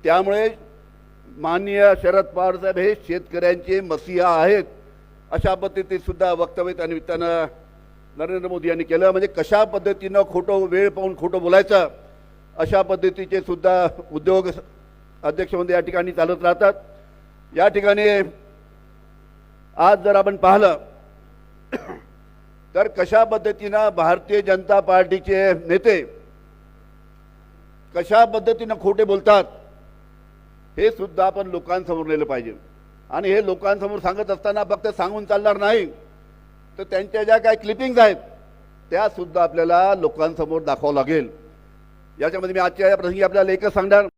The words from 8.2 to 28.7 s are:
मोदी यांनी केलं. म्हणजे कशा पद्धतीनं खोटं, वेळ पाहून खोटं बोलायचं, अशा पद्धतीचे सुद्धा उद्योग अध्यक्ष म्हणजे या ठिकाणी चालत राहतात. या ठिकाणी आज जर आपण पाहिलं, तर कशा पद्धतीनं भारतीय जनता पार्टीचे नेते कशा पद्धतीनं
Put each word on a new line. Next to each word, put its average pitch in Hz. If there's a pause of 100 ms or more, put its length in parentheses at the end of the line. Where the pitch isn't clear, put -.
मोदी 170
यांनी 165
केलं. 165
म्हणजे 190
कशा 202
पद्धतीनं 196
खोटं, 190
वेळ 190
पाहून 190
खोटं 175
बोलायचं, 185 (680)
अशा 165
पद्धतीचे 185
सुद्धा 180 (260)
उद्योग 185 (760)
अध्यक्ष 160
म्हणजे 175
या 175
ठिकाणी 175
चालत 170
राहतात. 180 (840)
या 185
ठिकाणी 202 (1700)
आज 196
जर 202
आपण 196
पाहिलं, 190 (2000)
तर 202
कशा 214
पद्धतीनं 214
भारतीय 180
जनता 196
पार्टीचे 190
नेते 175 (1900)
कशा 190
पद्धतीनं 220